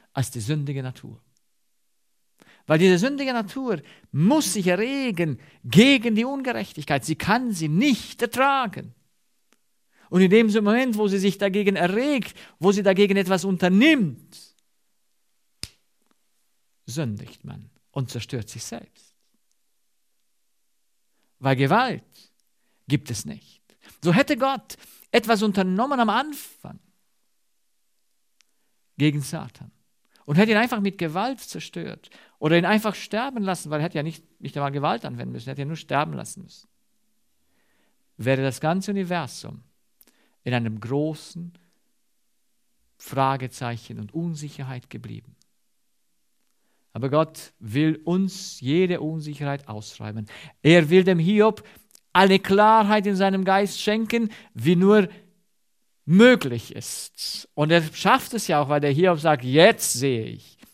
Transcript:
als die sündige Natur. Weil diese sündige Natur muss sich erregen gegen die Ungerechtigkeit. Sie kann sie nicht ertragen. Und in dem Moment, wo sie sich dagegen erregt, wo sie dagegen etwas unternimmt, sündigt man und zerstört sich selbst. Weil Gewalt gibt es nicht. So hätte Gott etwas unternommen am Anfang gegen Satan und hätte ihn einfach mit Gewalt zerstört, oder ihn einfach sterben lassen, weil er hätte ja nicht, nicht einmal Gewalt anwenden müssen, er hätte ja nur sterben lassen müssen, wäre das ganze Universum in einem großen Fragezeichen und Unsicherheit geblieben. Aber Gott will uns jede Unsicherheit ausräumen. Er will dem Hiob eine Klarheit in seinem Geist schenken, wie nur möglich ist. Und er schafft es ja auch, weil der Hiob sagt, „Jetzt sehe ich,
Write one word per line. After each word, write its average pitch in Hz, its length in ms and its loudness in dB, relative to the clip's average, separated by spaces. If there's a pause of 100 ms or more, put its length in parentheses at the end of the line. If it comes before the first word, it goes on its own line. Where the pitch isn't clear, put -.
(140)
als 131 180 -4
die 120 100 -10
sündige 139 420 -6
Natur. 127 380 -16 (1400)
Weil 160 140 4
diese 185 180 6
sündige 269 340 -2
Natur 226 500 -4 (300)
muss 208 400 2
sich 190 160 -2
erregen 196 720 -2 (240)
gegen 226 520 4
die 226 100 0
Ungerechtigkeit. 226 800 -4
Sie 156 100 -2
kann 233 380 -2
sie 160 160 -4
nicht 220 520 0
ertragen. 247 720 -2 (1160)
Und 180 120 2
in 185 80 6
dem 220 180 6
Moment, 220 500 0
wo 214 100 0
sie 196 120 0
sich 190 180 0
dagegen 196 400 0
erregt, 220 600 -2 (220)
wo 190 140 2
sie 202 100 0
dagegen 196 320 4
etwas 190 300 0
unternimmt, 190 920 2 (2500)
sündigt 120 600 -8
man - 240 -18 (220)
und 131 180 -6
zerstört 117 400 -10
sich - 160 -14
selbst. - 500 -18 (2250)
Weil 135 160 0
Gewalt 180 480 0 (840)
gibt 139 240 -4
es - 120 -8
nicht. - 380 -18 (420)
So 170 100 2
hätte 277 220 2
Gott 262 420 -4 (340)
etwas 226 300 2
unternommen 202 600 0
am 220 80 2
Anfang - 720 -8 (2250)
gegen 147 240 0
Satan - 500 -14 (540)
und 147 100 -2
hätte 220 160 4
ihn 208 60 4
einfach 233 240 0
mit 196 160 -2
Gewalt 190 420 -6
zerstört, - 680 -14 (300)
oder 156 180 2
ihn 175 80 2
einfach 214 300 0
sterben 233 480 -8
lassen, 180 260 -6
weil 151 120 -4
er 160 40 -2
hätte 175 120 -6
ja 147 60 -4
nicht, 160 200 -10 (160)
nicht - 180 -12
einmal 139 140 -4
Gewalt 156 340 -4
anwenden 123 260 -12
müssen, 123 180 -14
er - 20 -12
hätte 135 100 -10
ja 139 60 -8
nur 160 80 -8
sterben 156 380 -4
lassen - 300 -14
müssen, - 240 -20 (1500)
wäre 131 240 -2
das 135 200 -4
ganze 185 300 -4
Universum 175 720 -8 (800)
in 123 100 -4
einem 113 260 -4
großen 151 720 -8 (1400)
Fragezeichen 127 1000 -6
und 107 140 -14
Unsicherheit 147 760 -10
geblieben. 113 460 -16 (1600)
Aber 123 160 -6
Gott 156 500 -2
will 151 460 0
uns 185 540 -4
jede 170 420 0
Unsicherheit 147 640 -8
ausräumen. 107 600 -12 (360)
Er 160 260 6
will 185 140 6
dem 180 160 2
Hiob 208 440 2 (480)
eine 190 280 6
Klarheit 208 640 4
in 202 100 0
seinem 196 300 0
Geist 196 340 0
schenken, 220 520 -2 (240)
wie 143 200 2
nur 190 320 6 (960)
möglich 175 680 6
ist. - 800 -12
Und 151 160 0
er 170 140 6 (100)
schafft 247 400 2
es 220 140 -6
ja 151 140 2
auch, 135 80 -2
weil 147 120 0
der 143 120 2
Hiob 170 260 2
sagt, 151 240 2
„Jetzt 160 500 4
sehe 120 320 -2
ich, - 320 -16 (160)